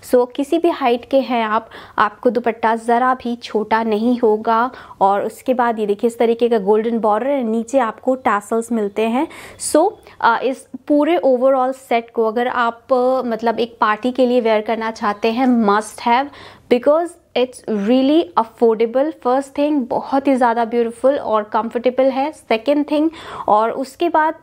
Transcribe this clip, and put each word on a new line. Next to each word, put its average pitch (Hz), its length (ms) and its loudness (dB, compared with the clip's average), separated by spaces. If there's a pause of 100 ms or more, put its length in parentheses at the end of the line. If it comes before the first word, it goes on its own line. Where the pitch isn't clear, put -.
(120)
So 247 140 4 (100)
किसी 285 240 -2
भी 339 100 2
हाइट 247 400 -2
के 269 100 2
हैं 233 240 -2
आप, 220 260 -2 (280)
आपको 214 320 0
दुपट्टा 226 460 -2
ज़रा 233 380 0
भी 240 220 -6
छोटा 220 480 -2
नहीं 226 360 0
होगा। 226 520 0 (300)
और 196 240 2
उसके 226 280 -4
बाद 233 260 0
ये 214 60 -2
देखिए 202 220 -2
इस 233 120 -4
तरीके 233 300 2
का 233 80 2
गोल्डन 220 420 0
बॉर्डर 214 280 0
है, 277 160 0
नीचे 226 360 -2
आपको 240 360 -2
टैसल्स 226 560 -2
मिलते 214 360 -2
हैं। 254 200 0 (460)
So, 320 160 4 (320)
आ, 233 160 2
इस 254 300 -4 (200)
पूरे 294 380 2
overall 262 480 2
सेट 233 380 -4
को 226 160 0
अगर 240 200 -2
आप, 233 400 -4 (380)
मतलब 226 340 -2
एक 233 220 -4
पार्टी 214 300 0
के 254 140 2
लिए 247 160 2
वियर 220 200 2
करना 220 300 -4
चाहते 220 400 -2
हैं, 254 160 0 (180)
must 208 420 0
have, 254 220 2 (440)
because 294 360 2 (280)
it's 247 300 -4
really 262 540 2 (180)
affordable। 233 720 0 (140)
First 269 300 -2
thing, 294 340 0
बहुत - 380 -2
ही 277 80 4
ज़्यादा 233 300 0
ब्यूटीफुल 233 520 0
और 214 260 -2 (100)
कंफर्टेबल 247 580 0
है। 277 200 -4
सेकंड 285 600 -2
थिंग, 302 180 2 (380)
और 214 240 2
उसके 302 380 -4
बाद 320 340 0